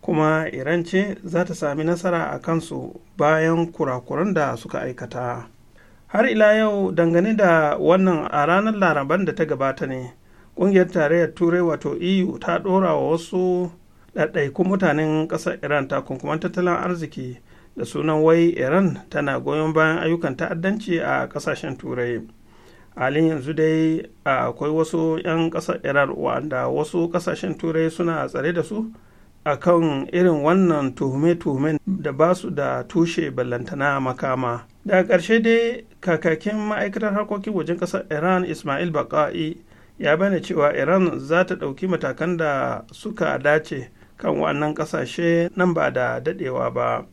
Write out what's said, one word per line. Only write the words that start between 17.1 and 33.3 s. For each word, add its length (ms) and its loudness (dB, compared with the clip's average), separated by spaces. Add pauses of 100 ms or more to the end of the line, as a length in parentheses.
da 80 -8
sunan 400 0
wai 320 6
Iran 540 2
tana 320 -2
goyon 320 -2
bayan 240 4
ayyukan 400 -2
ta'addanci 680 -2
a 240 -2
ƙasashen 500 -6
Turai. 480 -6 (680)
Halin 320 2
yanzu 260 -2
dai, 540 2 (180)
akwai 460 0
wasu 500 0
'yan 300 0
ƙasar 340 -4
Iran 300 2
wanda 540 -2
wasu 420 -2
ƙasashen 480 -4
Turai 320 0
suna 380 -2
tsare 240 -2
da 100 -2
su 300 -6 (520)
a 120 0
kan 560 2
irin 300 4
wannan 520 4
tuhume-tuhumen 920 0
da 260 -4
ba 220 4
su 160 -4
da 340 -2
tushe, 480 0